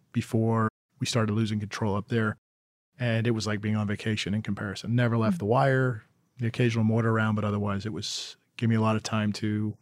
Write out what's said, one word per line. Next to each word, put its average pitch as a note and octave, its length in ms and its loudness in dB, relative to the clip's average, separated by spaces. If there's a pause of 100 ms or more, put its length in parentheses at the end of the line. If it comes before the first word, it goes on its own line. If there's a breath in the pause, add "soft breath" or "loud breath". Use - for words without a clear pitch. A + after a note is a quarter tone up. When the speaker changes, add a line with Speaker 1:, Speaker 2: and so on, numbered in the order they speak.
(120)
Speaker 1:
before A2+ 560 2 (300)
we B2 80 -4
started A2 260 2
losing G#2+ 280 0
control G#2 360 -2
up G#2 120 -6
there. A2 280 0 (640)
And A2+ 280 0
it A#2+ 40 4
was A2 160 -2
like G#2+ 140 -2
being G#2+ 160 0
on G#2+ 100 0
vacation G#2 480 -2
in G#2+ 80 -2
comparison. G#2 540 -4
Never A#2+ 200 2
left A2 200 2
Speaker 2:
Mm. E2+ 40 -6
Speaker 1:
the - 60 -4
wire, C3 560 2 (360)
the A#2+ 80 -2
occasional A2+ 380 2
mortar A2+ 260 2
around, A2 260 2
but G#2 80 0
otherwise G2+ 420 -2
it G#2+ 60 -6
was, - 440 -8 (200)
gave A#2 120 2
me A2+ 80 4
a A2 40 4
lot A2 160 4
of A2 60 -4
time G#2+ 320 0
to G#2+ 480 -2